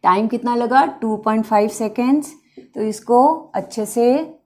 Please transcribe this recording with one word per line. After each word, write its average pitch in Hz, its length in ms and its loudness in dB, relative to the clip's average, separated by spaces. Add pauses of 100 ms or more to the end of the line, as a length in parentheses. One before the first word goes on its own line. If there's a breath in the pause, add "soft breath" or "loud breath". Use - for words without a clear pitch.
टाइम 190 240 2
कितना 240 280 -4
लगा, 240 300 2
टू 226 320 -6
पॉइंट 220 280 -2
फ़ाइव 214 240 2
सेकेंड्स। 247 640 -2 (420 loud breath)
तो - 60 -6
इसको 247 760 0
अच्छे 214 300 -6
से 247 600 0